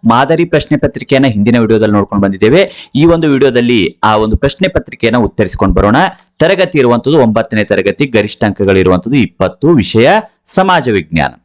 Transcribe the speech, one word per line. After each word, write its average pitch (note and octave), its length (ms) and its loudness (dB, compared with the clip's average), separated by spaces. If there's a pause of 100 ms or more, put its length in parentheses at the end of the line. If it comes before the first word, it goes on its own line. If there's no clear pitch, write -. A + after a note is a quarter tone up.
ಮಾದರಿ C3+ 400 2
ಪ್ರಶ್ನೆ D3+ 320 -2
ಪತ್ರಿಕೆಯನ್ನ C3+ 480 -2
ಹಿಂದಿನ A#2 340 0
ವಿಡಿಯೋದಲ್ಲಿ G#2+ 360 2
ನೋಡ್ಕೊಂಡು G2 280 -2
ಬಂದಿದ್ದೇವೆ. G#2+ 720 -2
ಈ D3 100 2
ಒಂದು E3 220 2
ವಿಡಿಯೋದಲ್ಲಿ A#2+ 760 0
ಆ G#2+ 140 2
ಒಂದು A2 200 -2
ಪ್ರಶ್ನೆ C#3+ 300 -2
ಪತ್ರಿಕೆಯನ್ನ B2 500 -4
ಉತ್ತರಿಸಿಕೊಂಡು G2 580 -2
ಬರೋಣ. G2+ 200 2 (440)
ತರಗತಿ F3+ 400 0
ಇರುವಂತದ್ದು B2 400 2
ಒಂಬತ್ತನೇ A2 440 0
ತರಗತಿ, G2 420 -2
ಗರಿಷ್ಠ A2+ 380 -4
ಅಂಕಗಳು G2 340 0
ಇರುವಂತದ್ದು F#2 400 0
ಇಪ್ಪತ್ತು, F#2 520 -2
ವಿಷಯ B2 400 2 (360)
ಸಮಾಜ F3+ 440 0
ವಿಜ್ಞಾನ. D#2+ 420 -2 (140)